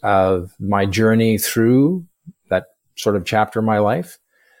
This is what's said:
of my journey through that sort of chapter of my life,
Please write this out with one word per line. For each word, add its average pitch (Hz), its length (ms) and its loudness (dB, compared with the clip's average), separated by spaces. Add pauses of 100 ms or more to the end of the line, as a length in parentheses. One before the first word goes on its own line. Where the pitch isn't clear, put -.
of 95 580 0
my 101 240 -2
journey 110 540 2
through 135 640 0 (460)
that 92 160 -2 (300)
sort 104 200 -2
of 90 80 -4
chapter 107 360 -2
of 110 40 -2
my 110 140 2
life, 120 400 -2 (420)